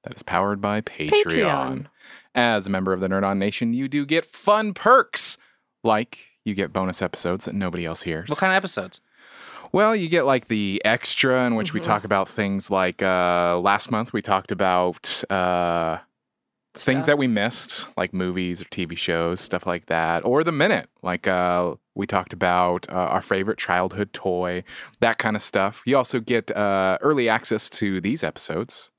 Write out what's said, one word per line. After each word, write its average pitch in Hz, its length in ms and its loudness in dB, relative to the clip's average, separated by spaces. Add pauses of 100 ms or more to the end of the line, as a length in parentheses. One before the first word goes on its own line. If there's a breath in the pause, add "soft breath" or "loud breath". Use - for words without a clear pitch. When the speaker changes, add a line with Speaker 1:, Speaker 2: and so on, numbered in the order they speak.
Speaker 1:
that - 120 -14
is - 80 -16
powered 98 380 0
by 104 220 0
Patreon. - 280 -6 (140)
Speaker 2:
Patreon. 143 640 0 (480 loud breath)
Speaker 1:
As 113 320 2
a 98 40 -8
member 95 220 0
of 92 80 0
the 95 80 0
Nerd 95 160 0
On 98 140 0
Nation, 104 340 -2
you 135 160 -2
do 143 160 -2
get 156 200 0
fun 214 500 0
perks, - 640 4 (440 soft breath)
like 110 360 0 (260)
you 107 100 -2
get 98 180 -2
bonus 92 280 -2
episodes 90 460 -2
that - 80 -8
nobody 87 320 -4
else 80 160 -6
hears. 85 260 -6
Speaker 3:
What 147 100 -2
kind 190 140 2
of 185 40 2
episodes? 185 440 -4 (720 loud breath)
Speaker 1:
Well, 214 240 4
you 180 120 -2
get, 160 180 4
like, 131 220 2
the 101 360 0
extra 127 640 2
in 120 100 2
which 101 160 -2
we 107 80 -2
Speaker 2:
Mm-hmm. 110 100 -4
Speaker 1:
talk 104 140 2
about 98 240 2
things 98 420 -2
like, 92 320 0
uh, 87 560 2
last 98 320 2
month 110 220 -2
we 107 100 -2
talked 95 300 -2
about, 90 800 0
uh, 87 680 0 (760)
things 131 240 0
Speaker 2:
Stuff. 131 80 -2
Speaker 1:
that 147 120 4
we 135 80 2
missed, 110 680 -2
like 90 180 -4
movies 90 460 -2
or 104 60 -12
T - 180 -6
V 82 120 -8
shows, 85 440 -2
stuff - 260 -6
like 87 200 -4
that. 82 380 0
Or 135 200 2
the 165 80 0
minute, 151 360 0 (140)
like, 90 240 -4
uh, 90 480 2 (220)
we 98 100 -2
talked 92 260 -2
about, 90 560 2
uh, - 60 -10
our 92 280 0
favorite 98 360 -2
childhood 92 540 -2
toy, 90 500 -4 (380 loud breath)
that 113 180 4
kind 110 180 0
of 101 60 -4
stuff. 101 440 -2
You 131 100 4
also 131 240 0
get, 113 360 -2
uh, 98 440 2
early 135 280 2
access 110 420 0
to 98 300 -2
these 107 240 -2
episodes. - 760 -8